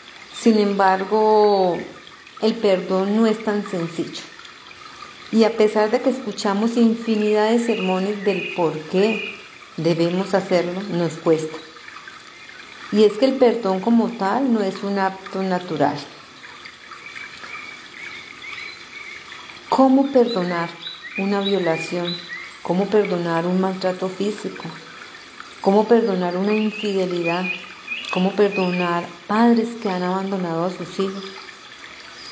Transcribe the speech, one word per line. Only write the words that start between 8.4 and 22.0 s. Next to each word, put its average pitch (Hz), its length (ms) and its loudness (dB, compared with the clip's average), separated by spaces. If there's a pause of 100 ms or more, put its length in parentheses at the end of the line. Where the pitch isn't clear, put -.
por 156 200 0 (140)
qué 202 420 0 (440)
debemos 170 580 0
hacerlo, 180 460 0 (100)
nos 170 240 -2
cuesta. 156 420 0 (1400)
Y 208 120 6
es 208 100 6
que 262 120 2
el 277 80 2
perdón 202 460 4
como 226 300 4
tal 233 420 0
no 220 80 2
es 190 220 -2
un 202 160 -2
acto 190 440 -4
natural. 170 540 0 (3750)
¿Cómo 269 440 4
perdonar 180 560 2 (500)
una 202 220 0
violación? 175 760 -2 (480)